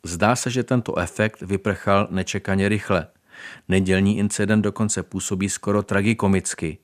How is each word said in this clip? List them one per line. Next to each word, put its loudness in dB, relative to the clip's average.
Zdá 2
se, -6
že -2
tento 0
efekt -2
vyprchal 0
nečekaně -2
rychle. 0
Nedělní 4
incident 0
dokonce -2
působí -4
skoro 0
tragikomicky. 0